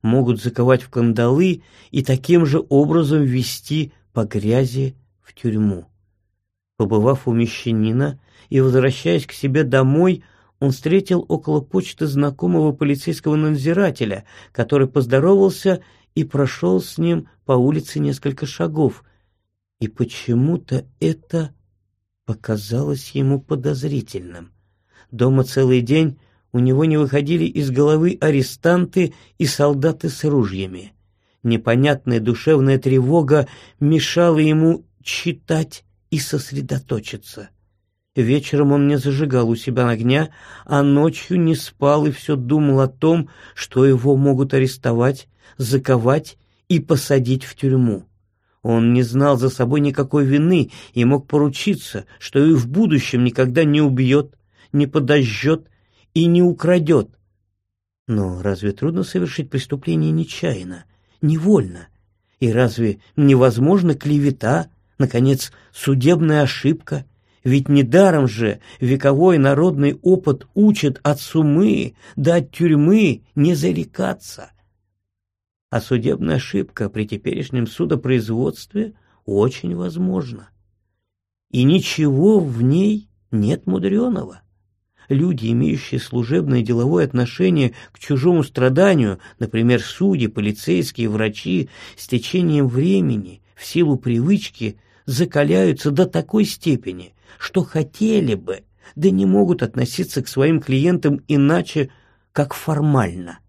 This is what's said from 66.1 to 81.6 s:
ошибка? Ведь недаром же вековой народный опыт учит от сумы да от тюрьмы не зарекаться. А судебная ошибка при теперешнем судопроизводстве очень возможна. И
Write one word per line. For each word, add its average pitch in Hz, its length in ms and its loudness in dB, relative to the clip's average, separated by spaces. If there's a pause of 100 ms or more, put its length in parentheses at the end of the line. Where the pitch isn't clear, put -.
ошибка? 143 640 -2 (380)
Ведь 135 260 0
недаром 143 580 4
же 107 320 -2 (220)
вековой 139 560 2
народный 143 640 2
опыт 180 520 0
учит 202 500 2
от 147 180 -2
сумы 160 720 0 (240)
да 165 180 2
от - 160 -2
тюрьмы 165 720 2 (140)
не 156 200 4
зарекаться. 175 960 -6 (1160)
А 117 120 -4
судебная 131 540 -2
ошибка - 540 -6
при 107 160 -6
теперешнем 123 600 -6
судопроизводстве 131 1300 -4 (320)
очень 123 500 -2
возможна. 156 760 -6 (1000)
И 127 120 0